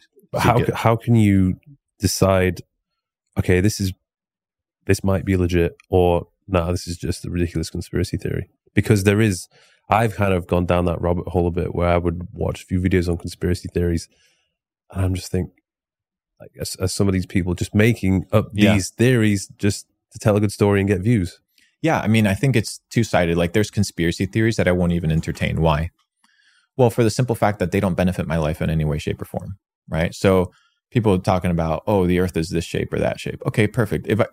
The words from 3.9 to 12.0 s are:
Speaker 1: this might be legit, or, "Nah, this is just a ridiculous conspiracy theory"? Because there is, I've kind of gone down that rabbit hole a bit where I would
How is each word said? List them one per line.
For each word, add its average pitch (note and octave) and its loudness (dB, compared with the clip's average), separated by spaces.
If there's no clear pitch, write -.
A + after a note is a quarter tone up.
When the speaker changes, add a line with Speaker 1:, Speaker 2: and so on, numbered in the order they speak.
Speaker 1:
this G2 0
might F#2+ 0
be F#2+ 2
legit, F2 0
or, F2+ 2
"Nah, F2 -2
this F2+ -6
is F2 -8
just - -8
a - -10
ridiculous E2+ -4
conspiracy - -6
theory"? - -8
Because G2+ 2
there G2+ 4
is, G#2 0
I've G#2+ 2
kind G2+ 0
of F2+ -2
gone F2 0
down F2+ 2
that E2+ -2
rabbit F2 -2
hole F2 0
a F2 0
bit E2+ -4
where E2+ 0
I F2 2
would F2 -2